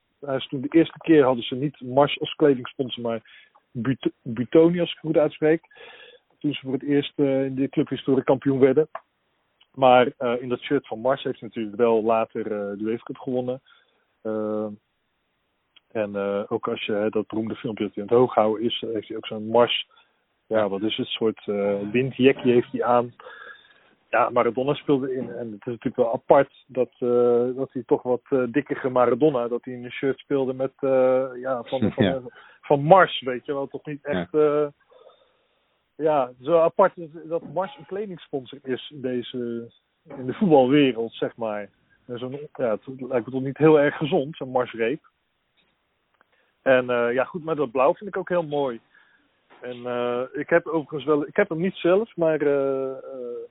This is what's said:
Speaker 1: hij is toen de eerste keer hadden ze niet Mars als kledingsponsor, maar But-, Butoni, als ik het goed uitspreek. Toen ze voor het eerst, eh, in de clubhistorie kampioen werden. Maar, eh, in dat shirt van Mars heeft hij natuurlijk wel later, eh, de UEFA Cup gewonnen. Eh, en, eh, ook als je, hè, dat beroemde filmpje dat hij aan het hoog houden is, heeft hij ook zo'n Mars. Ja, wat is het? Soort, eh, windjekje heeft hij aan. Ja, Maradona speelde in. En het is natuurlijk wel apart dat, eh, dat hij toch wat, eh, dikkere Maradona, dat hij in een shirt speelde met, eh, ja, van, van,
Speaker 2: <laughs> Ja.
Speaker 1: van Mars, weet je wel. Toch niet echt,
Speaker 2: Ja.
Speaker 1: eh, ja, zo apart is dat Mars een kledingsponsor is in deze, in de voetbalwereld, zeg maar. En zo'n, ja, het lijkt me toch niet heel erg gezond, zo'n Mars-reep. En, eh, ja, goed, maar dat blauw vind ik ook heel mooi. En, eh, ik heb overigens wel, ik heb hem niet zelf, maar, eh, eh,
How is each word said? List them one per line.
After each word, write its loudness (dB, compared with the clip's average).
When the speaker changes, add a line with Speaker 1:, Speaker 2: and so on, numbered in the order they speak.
Speaker 1:
hij -6
is -6
toen -8
de -6
eerste 2
keer 6
hadden 2
ze -8
niet -6
Mars 2
als -8
kledingsponsor, -2
maar -8
But-, -4
Butoni, 4
als -2
ik -10
het -12
goed 0
uitspreek. 2
Toen -2
ze -8
voor -8
het -4
eerst, 0
eh, 2
in -6
de -2
clubhistorie 0
kampioen 2
werden. 6
Maar, 6
eh, -2
in -10
dat -2
shirt -2
van -10
Mars -2
heeft -6
hij -14
natuurlijk -8
wel 4
later, 0
eh, -6
de -8
UEFA -4
Cup -12
gewonnen. -6
Eh, -4
en, -4
eh, -2
ook -4
als -6
je, -4
hè, -2
dat -4
beroemde -6
filmpje -8
dat -6
hij -8
aan -10
het 4
hoog 4
houden 2
is, -4
heeft -6
hij -10
ook -12
zo'n -8
Mars. 2
Ja, 0
wat -6
is -4
het? -4
Soort, -4
eh, 0
windjekje 2
heeft 2
hij -6
aan. 2
Ja, 2
Maradona 0
speelde 0
in. -8
En -10
het -14
is -16
natuurlijk -6
wel 0
apart 2
dat, -4
eh, 2
dat -6
hij -8
toch 2
wat, -2
eh, 2
dikkere -4
Maradona, 2
dat -6
hij -10
in -12
een -14
shirt -4
speelde -2
met, -4
eh, 2
ja, -6
van, -2
van, 0
Speaker 2:
<laughs> -
Ja. -2
Speaker 1:
van 2
Mars, 6
weet -6
je -6
wel. -6
Toch -14
niet -12
echt, -6
Speaker 2:
Ja. 0
Speaker 1:
eh, 0
ja, 0
zo 2
apart 2
is -14
dat -8
Mars -6
een -20
kledingsponsor -12
is -8
in -16
deze, -8
in -12
de -6
voetbalwereld, 4
zeg -6
maar. -8
En -10
zo'n, -10
ja, -2
het -4
lijkt -4
me -12
toch -4
niet -6
heel 6
erg 0
gezond, -2
zo'n -12
Mars-reep. -2
En, 2
eh, 0
ja, 0
goed, -10
maar -4
dat -4
blauw 2
vind -14
ik -8
ook -8
heel 0
mooi. -4
En, -12
eh, -4
ik -8
heb 4
overigens -6
wel, 2
ik -10
heb 2
hem -4
niet -2
zelf, 2
maar, 2
eh, 0
eh, -12